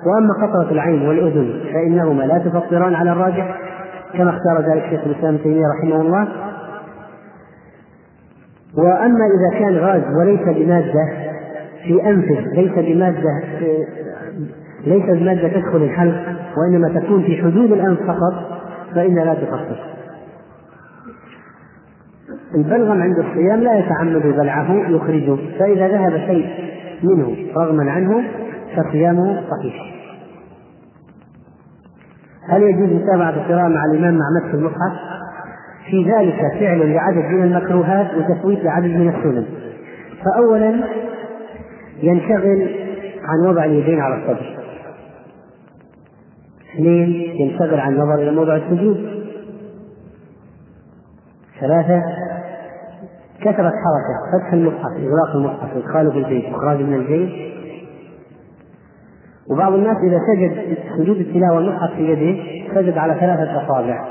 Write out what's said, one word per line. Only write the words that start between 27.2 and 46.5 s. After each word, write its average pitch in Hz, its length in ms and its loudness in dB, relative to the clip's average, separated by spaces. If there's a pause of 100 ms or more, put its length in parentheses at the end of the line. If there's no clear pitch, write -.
رغما 156 340 2
عنه 190 320 0 (520)
فصيامه 175 680 0 (100)
صحيح. - 440 -8 (2500)
هل 190 120 4
يجوز 196 280 4
متابعة 175 400 2
القراءة 170 380 0
مع 156 260 2
الإمام 170 240 4
مع 151 80 2 (140)
مس - 140 -6
المصحف؟ 160 640 -4 (720)
في 185 220 2
ذلك 170 480 2
فعل 170 340 2
لعدد 165 320 2
من 185 180 2
المكروهات 180 720 2
وتفويت 175 480 0
لعدد 170 220 0
من 170 240 2
السنن. 127 360 -2 (800)
فأولًا 220 580 4 (1200)
ينشغل 190 640 2 (540)
عن 160 240 2
وضع 170 180 4
اليدين 151 340 2
على 135 160 -2
الصدر. - 440 -6 (2250)